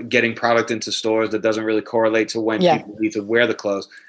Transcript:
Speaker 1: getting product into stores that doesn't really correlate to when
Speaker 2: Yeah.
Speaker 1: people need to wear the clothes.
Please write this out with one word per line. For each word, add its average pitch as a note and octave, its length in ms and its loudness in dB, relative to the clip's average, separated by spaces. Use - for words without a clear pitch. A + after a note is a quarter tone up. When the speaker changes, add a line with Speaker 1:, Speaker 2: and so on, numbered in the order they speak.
Speaker 1:
getting A#2 260 2
product A#2 360 2
into A2 200 -4
stores A2 400 0
that G#2+ 120 -2
doesn't A2 220 0
really A2 180 0
correlate A2 460 0
to A2+ 120 -4
when A2 220 0
Speaker 2:
Yeah. F3 160 4
Speaker 1:
people G#2 200 -12
need A2 140 -2
to G#2+ 100 -4
wear A#2 240 2
the A2 80 -2
clothes. G2 340 -4